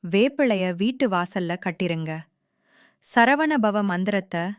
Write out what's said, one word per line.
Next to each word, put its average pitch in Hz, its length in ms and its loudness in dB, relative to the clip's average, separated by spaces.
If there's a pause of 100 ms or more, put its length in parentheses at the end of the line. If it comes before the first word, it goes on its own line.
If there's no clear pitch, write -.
(120)
வேப்பிலைய 208 640 2
வீட்டு 247 340 0
வாசல்ல 175 460 -2 (100)
கட்டிருங்க. 160 520 -4 (960)
சரவணபவ 240 680 4
மந்திரத்தை 190 580 -2 (180)